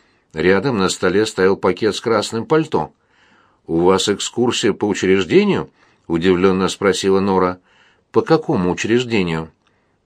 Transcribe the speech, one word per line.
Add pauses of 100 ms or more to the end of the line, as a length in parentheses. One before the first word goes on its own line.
(340)
Рядом
на
столе
стоял
пакет
с
красным
пальто. (760)
"У
вас
экскурсия
по
учреждению?" (360)
удивленно
спросила
Нора. (540)
"По
какому
учреждению?" (560)